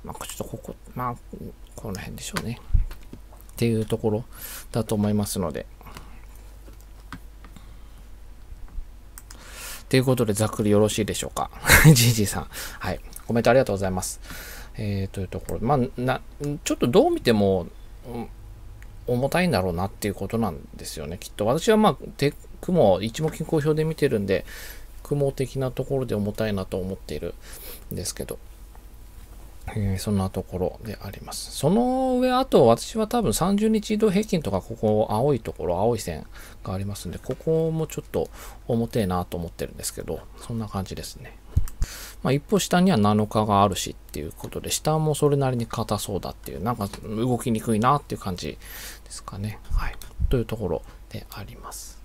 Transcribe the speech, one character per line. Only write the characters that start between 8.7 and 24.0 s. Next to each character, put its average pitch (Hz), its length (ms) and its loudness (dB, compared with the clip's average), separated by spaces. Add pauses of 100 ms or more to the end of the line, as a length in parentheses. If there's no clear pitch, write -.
と 131 60 4
い 131 60 8
う 120 40 2
こ 127 100 6
と 120 100 2
で、 107 80 2
ざ 107 120 4
っ 104 60 0
く - 100 -4
り 104 80 4
よ 104 100 8
ろ 107 80 8
し - 120 0
い 104 60 2
で 95 100 -2
し - 80 -4
ょ - 60 -6
う - 20 -12
か。 - 180 -4 (200)
<laughs> - 160 8
ジ 156 60 12
ー 120 220 8
ジ 110 100 4
ー - 40 4
さ 87 140 -4
ん。 - 60 -8 (300)
は - 140 -6
い。 78 80 -4 (260)
コ 113 80 -2
メ 117 80 4
ン - 20 0
ト 120 60 6
あ 117 40 8
り 127 40 10
が 131 80 6
と 104 80 0
う - 20 2
ご - 40 -2
ざ 98 80 0
い 95 40 0
ま 92 120 0
す。 - 160 -8 (580)
え 101 340 -2
ー、 - 20 -16
と 98 80 -4
い 92 40 -2
う - 20 -10
と 90 120 -6
こ - 160 -6
ろ。 82 60 -4
ま 123 140 2
あ、 120 260 0
な、 127 200 0 (420)
ち - 80 -2
ょ 311 40 2
っ - 20 -16
と - 100 2
ど 196 200 6
う 349 60 4
見 320 80 -2
て 120 120 4
も、 98 340 4 (400)
う 120 100 -10
ん、 117 100 -8 (800)
重 123 220 2
た 170 120 4
い 180 60 4
ん 165 40 4
だ 95 100 4
ろ 92 100 0
う - 20 -2
な 90 120 -2
っ 95 60 -4
て - 160 -4
い 101 40 2
う - 40 -4
こ 98 120 -6
と 113 100 -2
な 113 120 2
ん 73 100 -8 (160)
で - 100 -12
す - 120 -10
よ 73 100 -8
ね、 87 100 -6
き - 120 -12
っ - 20 -16
と。 - 140 -2
私 139 240 4
は 214 80 8
ま 214 120 8
あ、 139 60 2 (220)
て-、 143 160 2 (280)
雲、 110 400 6
一 113 200 -4
目 156 100 0
均 156 140 -6
衡 160 120 2
表 151 160 4
で 156 100 2
見 160 120 0
て 147 120 2